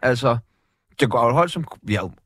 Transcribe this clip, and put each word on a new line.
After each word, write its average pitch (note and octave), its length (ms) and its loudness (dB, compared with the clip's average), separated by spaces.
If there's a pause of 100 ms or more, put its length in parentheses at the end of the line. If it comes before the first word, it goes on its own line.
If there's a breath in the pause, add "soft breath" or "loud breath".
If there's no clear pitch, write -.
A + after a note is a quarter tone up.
Altså, B2 340 2 (640)
det B2 100 2
går A#2 120 0
jo A#2 60 4
et A#2+ 60 2
hold, E3+ 140 4
som E3 160 -6 (180)
vi G#2 120 -2
har F#2 80 0
jo F#2+ 80 -8 (160)